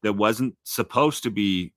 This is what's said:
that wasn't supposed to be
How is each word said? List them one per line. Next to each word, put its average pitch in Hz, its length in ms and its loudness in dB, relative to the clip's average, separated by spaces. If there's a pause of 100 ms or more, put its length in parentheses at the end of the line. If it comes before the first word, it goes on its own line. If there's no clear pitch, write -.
that 107 120 0
wasn't 110 500 0
supposed 143 600 0
to 120 60 -2
be 98 460 0